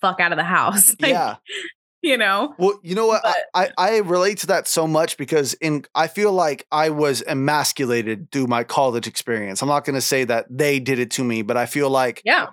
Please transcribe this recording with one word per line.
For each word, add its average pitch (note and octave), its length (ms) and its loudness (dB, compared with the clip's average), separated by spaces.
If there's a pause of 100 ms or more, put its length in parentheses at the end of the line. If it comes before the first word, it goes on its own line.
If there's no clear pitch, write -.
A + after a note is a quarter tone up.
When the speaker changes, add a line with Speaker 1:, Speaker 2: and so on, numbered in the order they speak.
Speaker 1:
fuck F#3 180 0
out F3 140 2
of D#3+ 40 -2
the D#3 60 2
house." F#3 540 2
<laughs> - 40 -16
Like, D4 120 4
Speaker 2:
Yeah. A#2+ 220 -2 (680)
Speaker 1:
you C4+ 140 2
know? G#3+ 420 0
Speaker 2:
Well, G3 240 2
you E3+ 120 -8
know A3 120 2
what? G#3+ 180 2
I, - 80 2 (200)
Speaker 1:
But F#3 240 0
Speaker 2:
I, F#3+ 160 2
I A3+ 60 4
relate F#3 400 2
to - 80 -8
that F3 200 0
so D#3+ 180 2
much D#3+ 320 0
because C#3+ 380 0
in, D3+ 300 -2 (100)
I E3 120 2
feel G#3 240 0
like D#3+ 400 0
I D#3 180 2
was D3 320 0
emasculated C3+ 1120 -2
through C3+ 160 0
my A#2+ 160 0
college A#2+ 440 0
experience. G#2+ 560 -6
I'm C#3 60 0
not C#3+ 160 0
gonna C3+ 160 -2
say C3 240 0
that A#2 240 0
they C#3+ 300 0
did B2+ 200 -2
it B2 120 -2
to C3 120 -2
me, A#2 180 0
but A2+ 160 -2
I A#2+ 80 0
feel C#3 240 -2
like C3 340 0
Speaker 1:
Yeah. C4+ 300 2